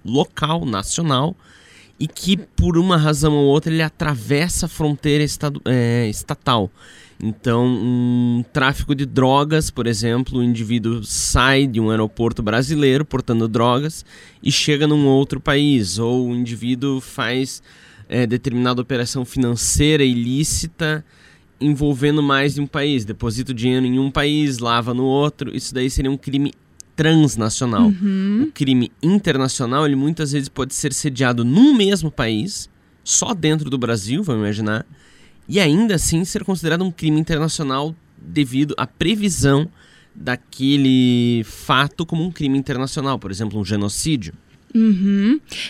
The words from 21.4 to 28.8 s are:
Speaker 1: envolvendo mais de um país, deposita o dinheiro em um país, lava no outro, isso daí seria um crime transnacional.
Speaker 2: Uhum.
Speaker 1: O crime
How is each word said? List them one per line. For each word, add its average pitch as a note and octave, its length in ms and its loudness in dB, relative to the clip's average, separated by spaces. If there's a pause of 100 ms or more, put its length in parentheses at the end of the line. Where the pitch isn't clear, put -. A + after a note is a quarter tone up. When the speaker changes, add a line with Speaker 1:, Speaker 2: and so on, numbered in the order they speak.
Speaker 1:
envolvendo D3 600 2
mais C#3 320 2
de C#3+ 80 -4
um C#3+ 40 -6
país, C#3 380 -2
deposita A#2 480 -6
o - 20 -6
dinheiro B2+ 300 0
em B2+ 140 0
um C3+ 120 0
país, D3 480 0
lava A#2 360 -2
no B2+ 100 -2
outro, C#3 500 0
isso B2+ 200 -8
daí B2+ 160 -2
seria C3+ 200 -2
um C#3 60 -2
crime C#3 380 -2 (420)
transnacional. C3 920 4
Speaker 2:
Uhum. G3 600 0
Speaker 1:
O D4 40 -14
crime C3 380 0 (120)